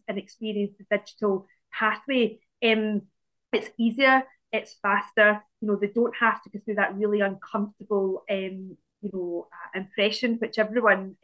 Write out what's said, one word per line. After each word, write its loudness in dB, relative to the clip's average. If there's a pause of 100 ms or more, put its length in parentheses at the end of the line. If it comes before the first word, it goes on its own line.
and -6
experience -6
the -2
digital -2 (260)
pathway, 0 (240)
um, 2 (500)
it's -4
easier, 4 (300)
it's -6
faster. 4 (200)
You -4
know, 2
they -2
don't 0
have 0
to -20
go -10
through -4
that 0
really 0
uncomfortable, -2
um, -6 (240)
you -8
know, -6
uh, -10
impression, -2
which -4
everyone, 2